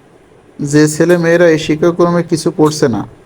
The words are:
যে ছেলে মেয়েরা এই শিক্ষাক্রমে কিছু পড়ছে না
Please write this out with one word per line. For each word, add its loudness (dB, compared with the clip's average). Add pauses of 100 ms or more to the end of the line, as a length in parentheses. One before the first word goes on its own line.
(600)
যে 2
ছেলে 0
মেয়েরা 2
এই 2
শিক্ষাক্রমে 0
কিছু -4
পড়ছে 0
না -4 (200)